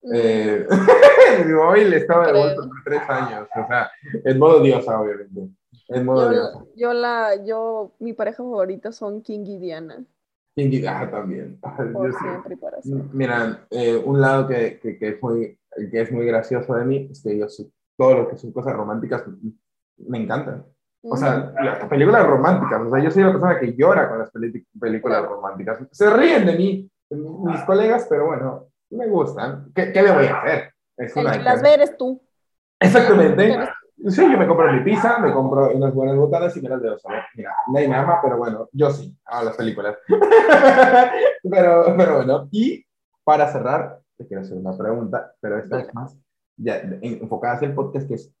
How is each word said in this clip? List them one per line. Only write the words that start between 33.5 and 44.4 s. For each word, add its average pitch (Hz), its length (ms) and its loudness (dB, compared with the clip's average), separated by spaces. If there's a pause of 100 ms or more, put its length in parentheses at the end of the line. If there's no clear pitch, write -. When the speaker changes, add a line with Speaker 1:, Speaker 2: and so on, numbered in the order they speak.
Speaker 1:
Eres - 160 -4 (380)
Speaker 2:
Sí, 190 140 2
yo 285 160 6
me 175 100 2
compro 165 240 4
mi 131 100 2
pizza, 226 380 0
me 151 140 0
compro 135 420 2
unas 135 180 0
buenas 135 220 -2
botanas 170 400 0
y 160 60 -10
me 127 80 -10
las 127 120 -6
veo 110 180 -6
saber. 107 220 -10 (140)
Mira, 101 180 -12 (200)
nadie 143 160 2
me 127 80 -2
ama, 156 260 0
pero 123 140 -2
bueno, 113 340 -8
yo 139 200 0
sí, - 220 -10 (120)
a 120 180 -8
las 110 140 -6
películas. 104 400 -6 (100)
<laughs> 262 1400 6
Pero, 175 540 4
pero 160 200 4
bueno, 135 340 -2
y 226 340 -2 (400)
para 147 260 2
cerrar, 131 480 -4 (180)
te 92 100 -18
quiero 98 160 -10